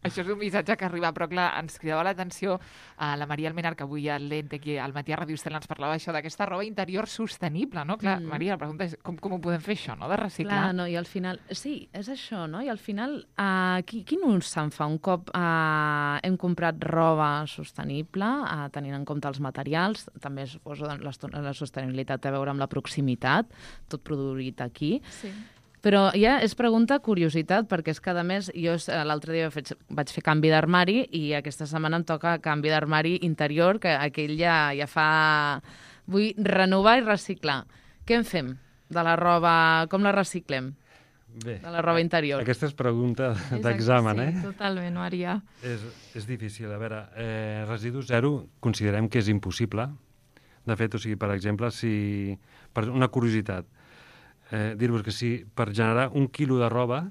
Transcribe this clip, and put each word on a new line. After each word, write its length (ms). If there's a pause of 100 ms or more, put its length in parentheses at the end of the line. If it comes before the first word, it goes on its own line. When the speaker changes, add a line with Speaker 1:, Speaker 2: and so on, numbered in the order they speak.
Speaker 1:
Això 180
és 80
un 80
missatge 400
que 80
arriba, 280
però 140
clar, 320
ens 200
cridava 260
l'atenció, 540 (400)
eh, 180
la 80
Maria 240
Almenar, 260
que 80
avui 240
a 120
l'Ente, 380
aquí 200
al 160
Matí 180
a 60
Ràdio 160
Estel, 220
ens 120
parlava 280
això 180
d'aquesta 320
roba 180
interior 440
sostenible, 760
no? 120
Clar, 240
Speaker 2:
Mm. 80
Speaker 1:
Maria, 240
la 60
pregunta 260
és 160
com, 160
com 160
ho 80
podem 200
fer 140
això, 220
no? 100
De 80
reciclar. 460
Speaker 2:
Clar, 140
no, 120
i 80
al 100
final... 340 (100)
Sí, 420
és 160
això, 400
no? 140
I 80
al 80
final, 480 (120)
eh, 480
qui-, 200
quin 180
ús 220
se'n 260
fa 140
un 140
cop, 340
eh, 920
hem 140
comprat 420
roba 680
sostenible, 800
eh, 460
tenint 240
en 100
compte 220
els 120
materials, 680 (120)
també 260
suposo 380
la, 120
la 560
sostenibilitat 680
té 80
a 20
veure 200
amb 80
la 80
proximitat, 800 (400)
tot 160
produït 580
aquí. 480
Speaker 3:
Sí. 220 (560)
Speaker 2:
Però 220 (100)
ja 240
és 160
pregunta 400
curiositat, 720
perquè 240
és 100
que, 80
a 160
més, 260
jo 220
s-, 160
eh, 160
l'altre 240
dia 220
faig, 160 (180)
vaig 240
fer 140
canvi 260
d'armari 540 (100)
i 220
aquesta 320
setmana 320
em 20
toca 300 (100)
canvi 300
d'armari 500
interior, 560
que 160
aquell 400
ja, 400
ja 160
fa... 720 (460)
Vull 280
renovar 640
i 60
reciclar. 560 (440)
Què 140
en 80
fem 220 (400)
de 140
la 120
roba? 380 (340)
Com 160
la 80
reciclem? 600 (720)
Speaker 4:
Bé, 160
Speaker 2:
De 100
la 140
roba 140
Speaker 4:
a-, 40
Speaker 2:
interior. 380
Speaker 4:
aquesta 260
és 80
pregunta 560
Speaker 3:
Exacte, 320
Speaker 4:
d'examen, 540
Speaker 3:
sí, 100
Speaker 4:
eh? 160
Speaker 3:
totalment, 520
Maria. 420 (260)
Speaker 4:
És, 200 (320)
és 120
difícil. 460
A 80
veure, 220 (120)
eh, 540
residu 320
zero 460 (120)
considerem 480
que 120
és 100
impossible. 580 (800)
De 100
fet, 200
o 40
sigui, 160
per 160
exemple, 400
si... 640 (380)
Per 160
una 180
curiositat, 600 (840)
eh, 300
dir-vos 240
que 80
si 320 (100)
per 220
generar 380
un 160
quilo 280
de 120
roba 420